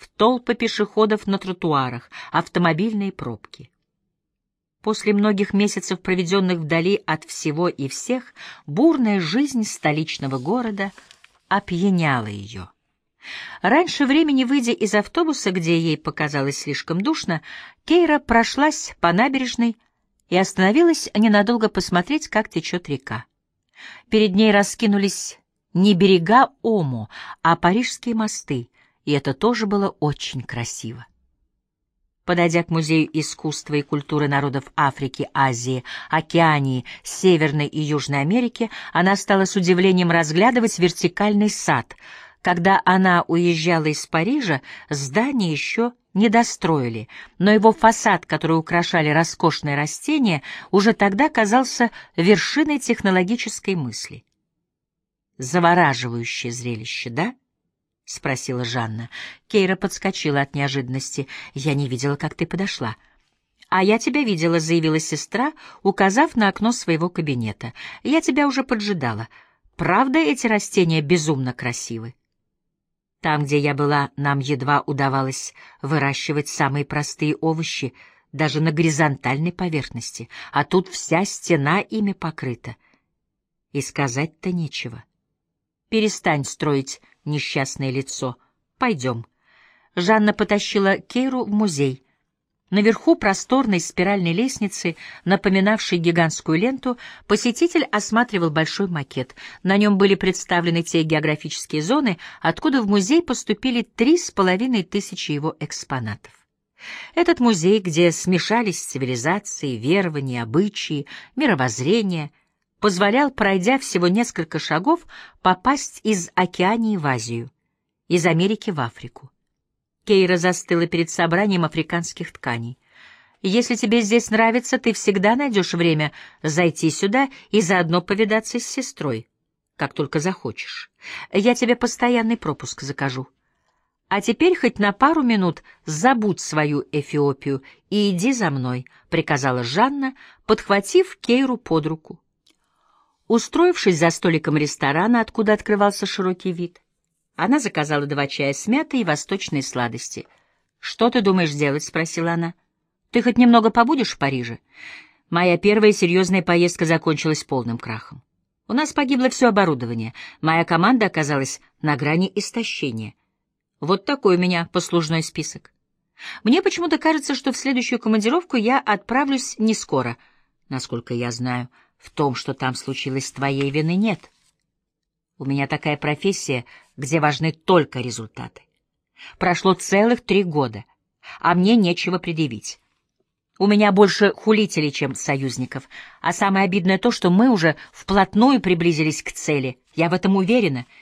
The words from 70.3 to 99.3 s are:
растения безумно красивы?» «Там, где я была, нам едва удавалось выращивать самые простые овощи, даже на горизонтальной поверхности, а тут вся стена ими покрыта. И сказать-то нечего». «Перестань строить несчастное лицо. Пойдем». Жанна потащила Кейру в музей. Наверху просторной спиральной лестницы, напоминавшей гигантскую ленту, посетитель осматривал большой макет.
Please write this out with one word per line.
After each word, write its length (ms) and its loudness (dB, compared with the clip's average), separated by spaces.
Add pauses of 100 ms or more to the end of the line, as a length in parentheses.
растения 540 2
безумно 520 0
красивы?» 640 -8 (1040)
«Там, 220 0
где 160 2
я 160 0
была, 420 0
нам 220 -2
едва 420 0
удавалось 720 -4 (300)
выращивать 640 -2
самые 380 -2
простые 500 -4
овощи, 580 -4 (380)
даже 280 -2
на 120 2
горизонтальной 800 0
поверхности, 760 -8 (220)
а 120 0
тут 240 0
вся 380 -2
стена 540 0
ими 340 -4
покрыта. 640 -10 (960)
И 100 -4
сказать-то 720 -4
нечего». 520 -8 (840)
«Перестань 540 0
строить 580 -4 (240)
несчастное 640 -4
лицо. 460 -6 (400)
Пойдем». 480 -2 (720)
Жанна 380 2
потащила 640 0
Кейру 460 -4
в 60 -8
музей. 560 -2 (640)
Наверху 460 2
просторной 640 0
спиральной 520 -2
лестницы, 640 -4 (300)
напоминавшей 720 2
гигантскую 640 2
ленту, 380 -2 (300)
посетитель 580 0
осматривал 640 -2
большой 360 -2
макет. 480 -6 (280)